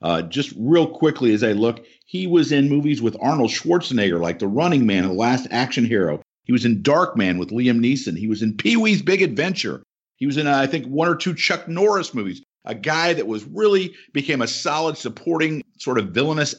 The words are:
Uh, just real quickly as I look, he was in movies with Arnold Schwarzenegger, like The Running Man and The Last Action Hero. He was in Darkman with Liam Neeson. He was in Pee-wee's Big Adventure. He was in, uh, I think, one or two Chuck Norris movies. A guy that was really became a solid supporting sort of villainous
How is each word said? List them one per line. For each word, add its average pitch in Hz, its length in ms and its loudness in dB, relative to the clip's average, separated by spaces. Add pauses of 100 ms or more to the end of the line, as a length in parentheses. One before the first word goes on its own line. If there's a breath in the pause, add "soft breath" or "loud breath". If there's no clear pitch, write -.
Uh, 82 180 0
just 85 380 -6
real 151 280 4
quickly 139 460 2
as 107 100 2
I 110 100 2
look, 113 340 0 (180 soft breath)
he 185 220 -6
was 165 260 4
in 139 160 4
movies 143 320 0
with 113 220 0
Arnold 131 280 2
Schwarzenegger, 120 680 0
like 85 200 -2
The 101 80 -2
Running 139 360 2
Man 95 200 2
and 95 80 -2
The 92 60 -2
Last 123 320 0
Action 123 360 0
Hero. 92 340 0 (240)
He - 80 -2
was 120 120 2
in 110 180 0
Darkman 123 560 2
with 87 120 -6
Liam 120 280 2
Neeson. 117 400 0
He 107 80 -6
was 107 160 -4
in 110 140 -2
Pee-wee's 220 440 2
Big 180 220 0
Adventure. 143 600 -2 (340)
He 135 100 -4
was 139 100 -2
in, 151 100 0
uh, 143 120 4
I 135 80 2
think, 135 200 -4
one 151 220 0
or 175 60 2
two 170 200 -4
Chuck - 320 -2
Norris 190 460 -2
movies. 98 300 -6 (220)
A 113 100 -10
guy 160 400 -2
that 135 120 -4
was 107 180 -6
really 190 500 0 (180 loud breath)
became 139 300 -2
a 113 60 -2
solid 156 500 -2
supporting 156 640 -4 (160)
sort 127 200 -2
of 101 100 0
villainous 147 500 -2